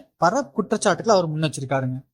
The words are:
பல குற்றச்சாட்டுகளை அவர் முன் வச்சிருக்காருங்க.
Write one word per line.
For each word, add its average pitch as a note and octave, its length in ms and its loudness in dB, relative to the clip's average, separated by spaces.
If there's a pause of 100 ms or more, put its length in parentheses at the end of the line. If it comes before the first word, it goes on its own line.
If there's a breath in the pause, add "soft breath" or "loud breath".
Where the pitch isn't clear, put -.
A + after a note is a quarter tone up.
(180)
பல G#3+ 260 2
குற்றச்சாட்டுகளை G#3+ 720 0
அவர் F3 140 2
முன் D#3 120 -4
வச்சிருக்காருங்க. C3+ 560 -4 (160)